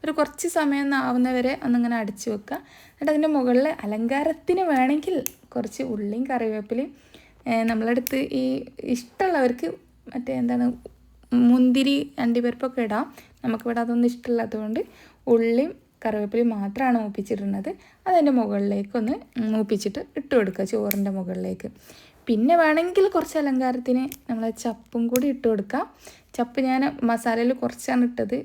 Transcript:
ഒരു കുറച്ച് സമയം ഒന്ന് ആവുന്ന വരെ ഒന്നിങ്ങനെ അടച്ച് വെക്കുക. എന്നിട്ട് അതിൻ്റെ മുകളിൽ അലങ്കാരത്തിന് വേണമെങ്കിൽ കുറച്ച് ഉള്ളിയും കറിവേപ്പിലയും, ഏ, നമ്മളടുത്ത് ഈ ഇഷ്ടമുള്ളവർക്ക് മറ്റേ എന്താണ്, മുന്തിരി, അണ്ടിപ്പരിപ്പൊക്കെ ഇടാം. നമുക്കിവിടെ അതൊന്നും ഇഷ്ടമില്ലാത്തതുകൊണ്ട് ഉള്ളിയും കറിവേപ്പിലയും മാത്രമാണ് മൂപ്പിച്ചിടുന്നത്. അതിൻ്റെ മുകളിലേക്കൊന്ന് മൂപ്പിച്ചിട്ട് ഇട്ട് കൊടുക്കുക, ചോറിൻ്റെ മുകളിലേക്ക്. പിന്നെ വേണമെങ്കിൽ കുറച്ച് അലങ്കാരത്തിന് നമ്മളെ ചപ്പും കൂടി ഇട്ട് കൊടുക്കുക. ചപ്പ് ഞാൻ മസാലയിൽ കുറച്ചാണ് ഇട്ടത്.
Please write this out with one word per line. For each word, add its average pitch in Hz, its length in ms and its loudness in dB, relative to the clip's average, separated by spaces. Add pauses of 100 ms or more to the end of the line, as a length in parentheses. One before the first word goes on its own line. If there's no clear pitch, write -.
ഒരു 320 100 -4
കുറച്ച് 302 360 -2
സമയം 285 380 0
ഒന്ന് 277 120 0
ആവുന്ന 254 400 2
വരെ 254 160 0 (100)
ഒന്നിങ്ങനെ 240 380 2
അടച്ച് 202 280 -8
വെക്കുക. 208 280 -6 (300)
എന്നിട്ട് 302 260 -2
അതിൻ്റെ 311 240 2
മുകളിൽ 254 300 4 (160)
അലങ്കാരത്തിന് 285 880 0
വേണമെങ്കിൽ 285 460 2 (380)
കുറച്ച് 226 280 -6
ഉള്ളിയും 214 460 -4
കറിവേപ്പിലയും, 226 600 -2 (580)
ഏ, 226 160 0
നമ്മളടുത്ത് 233 580 0 (200)
ഈ - 20 0 (520)
ഇഷ്ടമുള്ളവർക്ക് 294 720 0 (380)
മറ്റേ 254 340 -6
എന്താണ്, 240 260 2 (640)
മുന്തിരി, 254 680 6 (260)
അണ്ടിപ്പരിപ്പൊക്കെ 240 640 0
ഇടാം. 214 180 -2 (380)
നമുക്കിവിടെ 233 400 -2
അതൊന്നും 240 280 2
ഇഷ്ടമില്ലാത്തതുകൊണ്ട് 226 680 -4 (460)
ഉള്ളിയും 233 460 4 (300)
കറിവേപ്പിലയും 214 460 0
മാത്രമാണ് 220 500 0
മൂപ്പിച്ചിടുന്നത്. 202 680 -4 (360)
അതിൻ്റെ 330 260 4
മുകളിലേക്കൊന്ന് 202 840 0 (400)
മൂപ്പിച്ചിട്ട് 214 480 -2 (160)
ഇട്ട് - 180 -4
കൊടുക്കുക, 190 300 0
ചോറിൻ്റെ 202 460 0
മുകളിലേക്ക്. 180 560 -8 (600)
പിന്നെ 247 280 4
വേണമെങ്കിൽ 339 520 4
കുറച്ച് 330 300 0
അലങ്കാരത്തിന് 254 680 0 (240)
നമ്മളെ 226 240 -2 (120)
ചപ്പും 233 440 -4
കൂടി 247 200 0
ഇട്ട് 269 200 -2
കൊടുക്കുക. 220 340 -2 (520)
ചപ്പ് 277 280 -4
ഞാൻ 262 200 0 (220)
മസാലയിൽ 233 500 0
കുറച്ചാണ് 247 540 -2
ഇട്ടത്. 240 380 -4